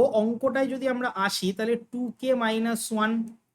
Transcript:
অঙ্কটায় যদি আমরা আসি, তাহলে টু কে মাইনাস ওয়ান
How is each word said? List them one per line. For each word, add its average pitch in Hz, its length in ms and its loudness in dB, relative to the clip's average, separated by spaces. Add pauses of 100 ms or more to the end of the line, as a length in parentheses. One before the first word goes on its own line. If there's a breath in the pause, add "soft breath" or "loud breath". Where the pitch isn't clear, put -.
(220)
অঙ্কটায় 247 520 0
যদি 262 200 -6
আমরা 247 160 -2 (160)
আসি, 190 220 -2 (100)
তাহলে 226 180 0 (160)
টু 247 100 -6 (180)
কে 262 100 0 (140)
মাইনাস 226 400 0 (100)
ওয়ান 214 180 2 (440)